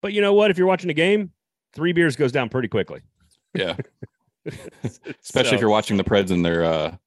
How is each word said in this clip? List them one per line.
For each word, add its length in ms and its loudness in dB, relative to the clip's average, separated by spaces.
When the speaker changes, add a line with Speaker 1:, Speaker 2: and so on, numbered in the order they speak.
Speaker 1:
but 120 -6
you 80 0
know 120 2
what? 180 4
If 60 -2
you're 100 2
watching 220 0
a 40 -2
game, 380 0
three 200 -2
beers 220 2
goes 160 0
down 180 0
pretty 180 -2
quickly. 340 -4
Speaker 2:
Yeah. 220 -4
Speaker 1:
<laughs> 0 -
Speaker 2:
Especially 1080 -6
if 40 0
Speaker 1:
So 0 -
Speaker 2:
you're 100 2
watching 280 2
the 60 0
Preds 280 2
and 120 2
their, 220 0
uh, 300 -2